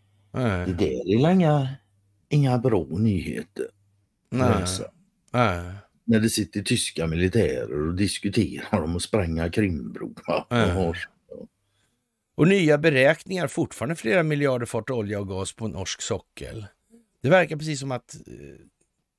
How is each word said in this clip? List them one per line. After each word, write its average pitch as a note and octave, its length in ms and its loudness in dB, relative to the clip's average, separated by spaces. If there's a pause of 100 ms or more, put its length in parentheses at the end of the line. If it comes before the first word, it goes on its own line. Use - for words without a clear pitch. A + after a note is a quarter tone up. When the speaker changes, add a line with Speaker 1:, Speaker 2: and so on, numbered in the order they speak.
(320)
Speaker 1:
Nej. G2 340 0
Speaker 2:
Det F#2 60 0
där F2 540 2
är E3+ 60 4
inga, D3+ 360 4 (600)
inga C3+ 300 4
bra A2 320 2
nyheter. D#2 760 -2 (640)
Speaker 1:
Nej. B2 180 2
Speaker 2:
Alltså. F#2+ 360 0 (480)
Speaker 1:
Nej. F#2 400 0 (320)
Speaker 2:
När A2+ 160 4
det A2+ 100 4
sitter G#2 320 -4
tyska F#2 440 -2
militärer D#2+ 840 0
och F2 60 -2
diskuterar G2 880 -2
om E2+ 140 -2
att E2+ 60 -4
spränga E2+ 480 0
Krimbron, D2+ 640 -4 (120)
va? - 240 -2
Speaker 1:
Nej. A#2+ 140 2
Speaker 2:
Och F#2 60 2 (140)
har E2+ 140 -2 (1400)
Speaker 1:
Och D#3 120 4
nya D#3+ 300 4
beräkningar, D#3+ 680 2
fortfarande D#3+ 500 -4
flera G3 260 2
miljarder C#3 440 0
fat A2+ 240 -6
olja G#2 300 -4
och G2 80 -6
gas F#2+ 240 -6
på A2 160 -8
norsk F2+ 340 -8
sockel. - 640 -8 (560)
Det A#2+ 60 0
verkar E3 280 4
precis D3 240 -6
som C3+ 120 -6
att, - 220 -10
eh, - 80 -20 (960)